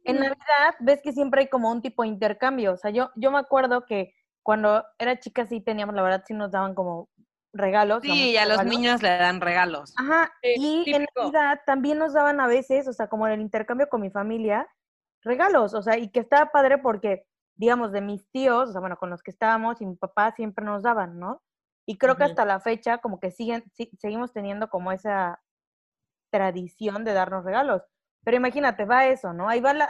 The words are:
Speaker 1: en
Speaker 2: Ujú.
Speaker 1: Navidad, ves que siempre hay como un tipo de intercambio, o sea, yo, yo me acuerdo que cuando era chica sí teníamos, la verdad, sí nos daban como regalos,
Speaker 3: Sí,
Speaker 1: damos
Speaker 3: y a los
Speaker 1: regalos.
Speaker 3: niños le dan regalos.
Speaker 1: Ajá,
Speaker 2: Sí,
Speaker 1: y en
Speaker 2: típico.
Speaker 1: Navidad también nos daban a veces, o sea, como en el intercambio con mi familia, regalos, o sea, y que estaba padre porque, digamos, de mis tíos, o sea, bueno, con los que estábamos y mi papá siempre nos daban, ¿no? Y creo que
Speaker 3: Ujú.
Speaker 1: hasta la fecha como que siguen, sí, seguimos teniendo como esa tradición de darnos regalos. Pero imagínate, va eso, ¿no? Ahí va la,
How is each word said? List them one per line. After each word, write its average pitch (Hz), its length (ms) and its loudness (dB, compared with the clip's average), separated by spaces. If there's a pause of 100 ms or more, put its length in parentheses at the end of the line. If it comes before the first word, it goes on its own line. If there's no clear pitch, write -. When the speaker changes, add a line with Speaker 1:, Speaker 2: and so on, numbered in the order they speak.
Speaker 1:
en 254 120 0
Speaker 2:
Ujú. 269 80 0
Speaker 1:
Navidad, 294 540 2
ves 285 220 4
que 294 100 -6
siempre 262 300 2
hay 269 80 0
como 240 220 0
un 233 100 -4
tipo 247 220 -4
de 220 60 -4
intercambio, 214 640 0
o 185 40 -6
sea, 208 140 -6
yo, 247 240 -2
yo 262 160 0
me 285 80 2
acuerdo 262 460 0
que 196 280 -6 (300)
cuando 214 420 2 (120)
era 247 220 -2
chica - 260 -6
sí 226 140 -8
teníamos, 208 360 -6
la 190 80 -2
verdad, 190 220 0
sí - 80 -12
nos 208 180 -6
daban 190 220 -2
como 175 360 -6 (420)
regalos, 208 520 2
Speaker 3:
Sí, 277 60 -6
Speaker 1:
damos 285 140 2
Speaker 3:
y 233 140 4
a 214 80 4
los 214 120 2
Speaker 1:
regalos. 233 200 0
Speaker 3:
niños 240 240 0
le 208 80 2
dan 180 320 2
regalos. 175 560 0
Speaker 1:
Ajá, 311 340 2 (100)
Speaker 2:
Sí, 247 160 2
Speaker 1:
y 302 200 0 (160)
en 285 120 2
Speaker 2:
típico. 247 180 -4
Speaker 1:
Navidad 294 420 2
también 277 320 0
nos 311 160 -2
daban 294 260 2
a 262 80 2
veces, 262 400 2
o 254 60 -6
sea, 220 140 -4
como 214 200 -2
en 214 60 0
el 214 80 -4
intercambio 226 480 -2
con 240 100 -2
mi 196 100 -6
familia, 214 600 -4 (540)
regalos, 254 500 2
o 220 80 -4
sea, 220 160 2
y 233 140 -6
que - 100 0
estaba 294 300 4
padre 277 260 6
porque, 214 480 -2 (300)
digamos, 233 360 2
de 202 100 -4
mis 202 280 -10
tíos, 254 400 2
o - 20 -12
sea, 185 80 -8
bueno, 180 180 -6
con 180 120 -8
los 175 140 -12
que 196 80 -14
estábamos 226 500 -2
y 214 40 -8
mi 185 100 -8
papá 208 400 -2
siempre 214 280 -8
nos 208 200 -6
daban, 196 360 -2
¿no? 202 220 -10 (440)
Y 208 120 -8
creo 262 180 4
que 277 80 2
Speaker 3:
Ujú. 285 80 4
Speaker 1:
hasta 247 140 0
la 196 160 0
fecha 233 380 -2
como 202 200 -8
que 185 120 -6
siguen, 233 320 -6 (100)
sí, 233 160 -12 (100)
seguimos 226 320 -8
teniendo 208 380 -8
como 185 220 -6
esa 190 500 -4 (880)
tradición 196 760 -4
de 214 80 -2
darnos 185 300 -2
regalos. 208 380 0 (420)
Pero 233 140 2
imagínate, 247 480 0
va 247 220 4
eso, 254 260 -2
¿no? 175 140 -6
Ahí 233 140 0
va 269 120 4
la, 294 160 0